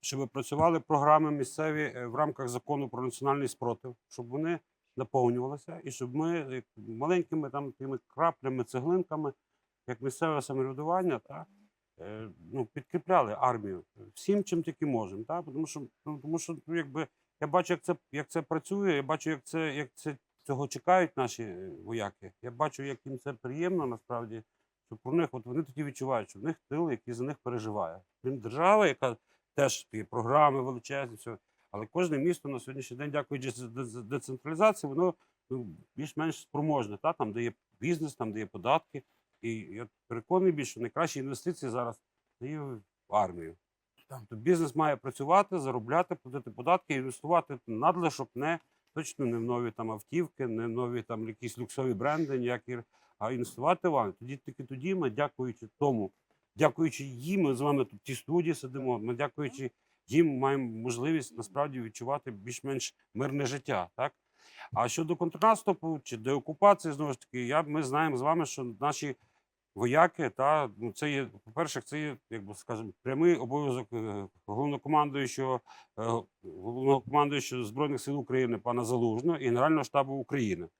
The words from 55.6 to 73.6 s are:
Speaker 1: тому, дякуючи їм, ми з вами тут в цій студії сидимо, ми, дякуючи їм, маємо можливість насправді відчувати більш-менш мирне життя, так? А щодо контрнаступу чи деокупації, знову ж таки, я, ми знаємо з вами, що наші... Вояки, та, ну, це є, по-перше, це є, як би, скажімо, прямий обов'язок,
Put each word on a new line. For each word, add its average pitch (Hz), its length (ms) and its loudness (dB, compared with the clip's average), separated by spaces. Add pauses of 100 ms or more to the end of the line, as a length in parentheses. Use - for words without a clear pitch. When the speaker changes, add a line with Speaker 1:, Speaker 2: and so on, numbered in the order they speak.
Speaker 1:
тому, 117 320 2 (440)
дякуючи 151 480 2
їм, 139 380 -2
ми 139 140 4
з 120 60 -2
вами 143 240 4
тут 104 140 -18
в - 40 -20
цій 131 120 -6
студії 165 400 0
сидимо, 127 440 -4
ми, 117 140 -4
дякуючи 135 580 -4 (360)
їм, 151 300 6
маємо 131 420 2
можливість 127 580 -2
насправді 135 440 -4
відчувати 123 500 -6
більш-менш 123 640 -6 (180)
мирне 139 320 -2
життя, 120 500 -2
так? 135 180 -2 (600)
А 117 140 2
щодо 160 280 0
контрнаступу 170 880 2
чи 120 140 -8
деокупації, 151 760 6
знову 143 200 -2
ж - 60 -6
таки, 123 260 -6
я, 151 180 2
ми 147 200 0
знаємо 143 340 2
з 123 40 0
вами, 156 240 4
що 123 340 -6
наші... 143 360 0 (640)
Вояки, 139 520 6
та, 139 480 4
ну, 110 140 -4
це 147 200 -2
є, 139 160 0 (160)
по-перше, 139 380 -4
це 147 180 -8
є, 147 180 -6 (120)
як 107 160 -8
би, 104 100 -12
скажімо, 110 360 -8 (120)
прямий 156 320 4
обов'язок, 127 580 -2